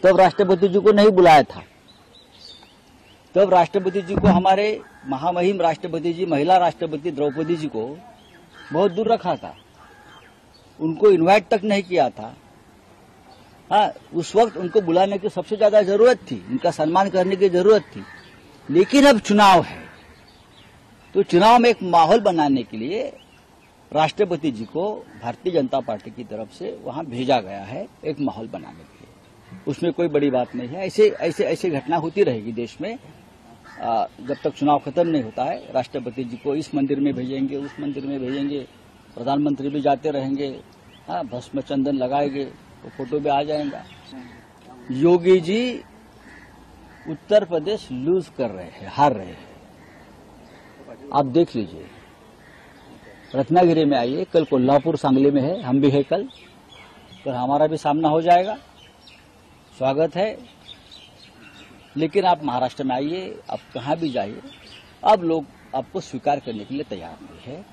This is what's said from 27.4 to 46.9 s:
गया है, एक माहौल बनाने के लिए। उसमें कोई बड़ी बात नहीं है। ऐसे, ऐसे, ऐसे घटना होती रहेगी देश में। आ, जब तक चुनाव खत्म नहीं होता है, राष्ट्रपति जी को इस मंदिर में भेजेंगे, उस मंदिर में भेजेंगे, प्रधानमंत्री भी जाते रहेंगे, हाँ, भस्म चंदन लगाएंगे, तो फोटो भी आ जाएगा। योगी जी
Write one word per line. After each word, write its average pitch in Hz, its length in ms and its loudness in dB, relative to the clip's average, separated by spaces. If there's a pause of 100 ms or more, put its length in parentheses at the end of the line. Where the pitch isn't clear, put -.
गया 98 240 -12
है, 143 220 -12 (180)
एक 151 160 -8
माहौल 113 280 -6
बनाने 82 360 -16
के - 140 -20
लिए। - 680 -20
उसमें 151 260 -4
कोई 170 160 -2
बड़ी 143 220 0
बात 123 240 -2
नहीं 123 140 -10
है। 185 180 -8
ऐसे, 214 240 4
ऐसे, 165 340 -4
ऐसे 165 260 -4
घटना 143 260 -4
होती 160 260 -2
रहेगी 117 300 -2
देश 113 280 -10
में। 220 180 -10 (840)
आ, 110 260 -2 (140)
जब 131 140 -8 (100)
तक 151 100 -2
चुनाव 143 240 2
खत्म 170 280 -2
नहीं 156 160 -2
होता 110 220 -6
है, - 280 -8
राष्ट्रपति 123 520 -6
जी 120 120 -12
को 143 180 -4
इस 151 200 -6
मंदिर 139 260 -2
में 143 140 0
भेजेंगे, 135 420 -6
उस 139 240 -12
मंदिर 139 260 -8
में 139 140 -8
भेजेंगे, 139 460 -6 (480)
प्रधानमंत्री 139 540 -2
भी 147 120 -4
जाते 139 300 0
रहेंगे, 139 380 -4 (600)
हाँ, 165 180 -6
भस्म 123 340 -10
चंदन 139 360 -2
लगाएंगे, 139 480 -4
तो - 440 -18
फोटो 135 320 -6
भी 147 80 -4
आ 139 140 0
जाएगा। 147 420 -6 (1080)
योगी 175 500 4
जी 226 420 -4 (1200)